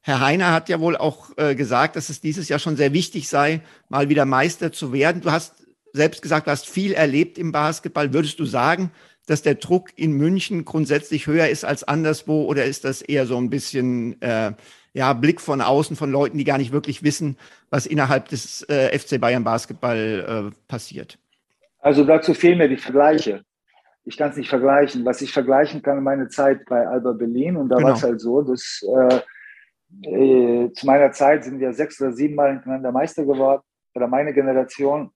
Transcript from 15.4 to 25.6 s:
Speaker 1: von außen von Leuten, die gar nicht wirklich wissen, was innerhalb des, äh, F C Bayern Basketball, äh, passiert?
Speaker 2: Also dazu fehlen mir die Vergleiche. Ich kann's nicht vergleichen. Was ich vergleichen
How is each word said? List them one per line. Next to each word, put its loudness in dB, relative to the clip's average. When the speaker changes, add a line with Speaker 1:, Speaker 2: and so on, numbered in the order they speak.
Speaker 1:
von -2
außen 2
von -4
Leuten, 0
die -2
gar 0
nicht -2
wirklich -6
wissen, -2
was -2
innerhalb 0
des, -10
äh, 2
F -4
C -2
Bayern 2
Basketball, -4
äh, -20
passiert? -14
Speaker 2:
Also 4
dazu 4
fehlen 4
mir 4
die -2
Vergleiche. 2
Ich -14
kann's -4
nicht -8
vergleichen. 2
Was -2
ich -8
vergleichen 2